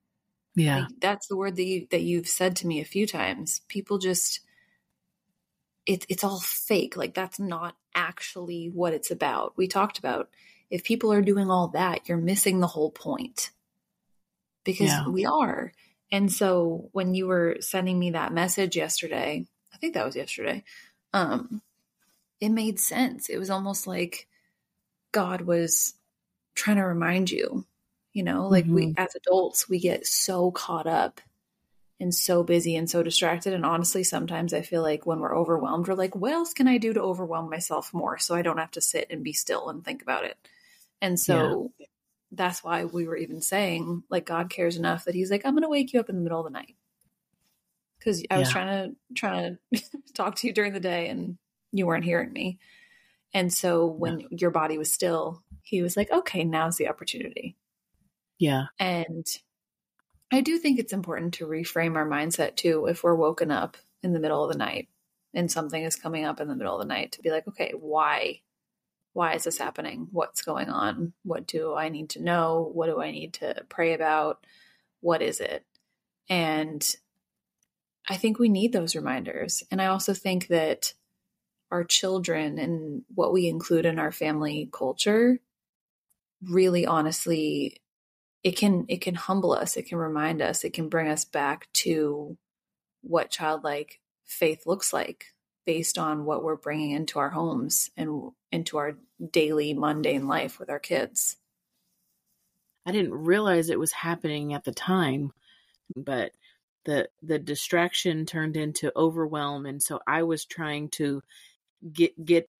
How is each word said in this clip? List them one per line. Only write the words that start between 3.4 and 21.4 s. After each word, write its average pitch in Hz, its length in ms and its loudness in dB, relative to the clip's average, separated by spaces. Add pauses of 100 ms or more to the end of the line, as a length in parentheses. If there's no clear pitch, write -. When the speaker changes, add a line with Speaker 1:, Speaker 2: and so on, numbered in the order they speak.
Speaker 2:
People 202 320 -2
just, 185 420 0 (1400)
it, 185 240 0
it's 180 140 -2
all 196 160 0
fake. - 580 0
Like, 180 160 -4
that's 185 260 -6
not 175 360 -6 (180)
actually 175 760 -4
what 175 240 0
it's - 180 -4
about. 127 460 -2
We 185 100 2
talked 196 320 0
about, - 300 -4 (400)
if 175 140 -4
people 226 280 2
are 208 100 8
doing 196 300 4
all 180 180 4
that, 175 380 -2
you're 175 100 0
missing 185 420 4
the 180 80 6
whole 156 240 0
point. - 600 -6 (1120)
Because - 260 2
Speaker 1:
Yeah. 143 180 2
Speaker 2:
we 185 180 0
are. - 480 0 (380)
And 196 200 4
so 175 600 2
when 185 240 0
you 185 120 0
were 175 340 4
sending 185 380 0
me 175 120 2
that 165 220 -2
message 180 420 2
yesterday, 156 720 -2 (280)
I - 40 -20
think 330 160 -4
that - 120 -2
was 135 100 -6
yesterday, - 480 -6 (500)
um, 156 480 -2 (800)